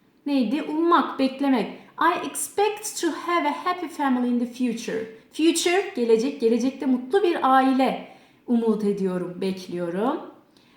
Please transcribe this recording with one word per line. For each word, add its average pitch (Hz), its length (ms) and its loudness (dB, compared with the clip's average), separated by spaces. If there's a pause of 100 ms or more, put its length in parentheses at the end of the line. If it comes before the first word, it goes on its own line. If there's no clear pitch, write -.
(260)
neydi? 269 380 0
Ummak, 311 560 2
beklemek. 269 640 0 (180)
I 330 260 2
expect - 760 -4
to 349 60 0 (180)
have 320 240 0
a - 160 -6
happy 359 220 -2
family 254 420 0
in 240 100 2
the 240 60 0
future. 226 640 -4 (220)
Future, 349 640 2
gelecek, 233 460 2
gelecekte 240 440 0
mutlu 269 380 2
bir 285 320 2
aile 262 600 2 (300)
umut 226 360 2
ediyorum, 180 580 -2
bekliyorum. 190 800 -4 (560)